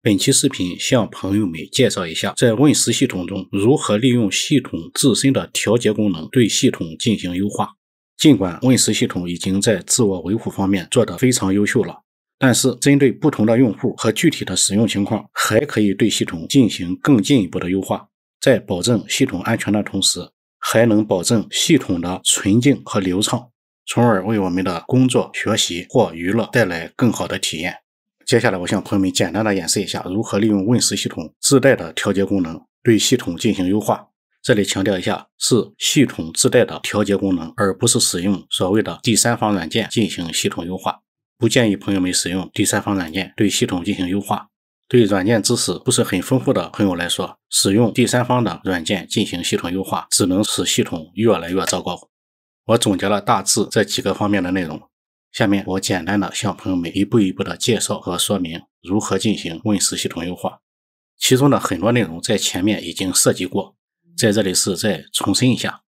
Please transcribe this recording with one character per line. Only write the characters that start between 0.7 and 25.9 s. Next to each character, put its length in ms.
向 320
朋 260
友 80
们 140
介 180
绍 160
一 80
下， 220
在 180
Win 180
十 200
系 120
统 220
中 240
如 260
何 200
利 140
用 200
系 300
统 180
自 180
身 200
的 160
调 280
节 160
功 200
能 160
对 200
系 220
统 260
进 220
行 160
优 140
化。 260
尽 200
管 260
Win 160
十 160
系 140
统 200
已 80
经 240
在 180
自 260
我 160
维 160
护 120
方 200
面 200
做 160
得 140
非 140
常 200
优 140
秀 160
了， 220
但 160
是 220
针 200
对 140
不 180
同 160
的 140
用 180
户 200
和 160
具 180
体 140
的 100
使 220
用 100
情 180
况， 280
还 260
可 220
以 120
对 160
系 160
统 220
进 240
行 240
更 260
进 220
一 60
步 100
的 100
优 140
化， 260
在 200
保 200
证 280
系 180
统 160
安 160
全 140
的 100
同 180
时， 300
还 280
能 180
保 200
证 260
系 260
统 240
的 220
纯 380
净 240
和 160
流 200
畅， 300
从 220
而 160
为 140
我 100
们 160
的 220
工 220
作、 260
学 220
习 320
或 260